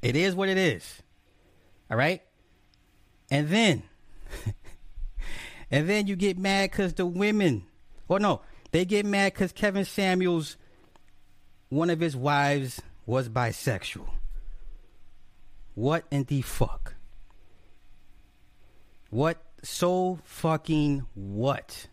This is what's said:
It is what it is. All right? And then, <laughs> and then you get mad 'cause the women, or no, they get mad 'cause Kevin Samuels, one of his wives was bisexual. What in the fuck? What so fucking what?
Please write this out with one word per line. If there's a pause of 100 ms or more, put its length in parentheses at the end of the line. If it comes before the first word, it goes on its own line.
It
is
what
it
is. (880)
All
right? (1080)
And
then, (1000)
<laughs>
and
then
you
get
mad
'cause
the
women, (440)
or
no, (300)
they
get
mad
'cause
Kevin
Samuels, (1120)
one
of
his
wives (240)
was
bisexual. (1700)
What
in
the
fuck? (2250)
What (200)
so
fucking
what?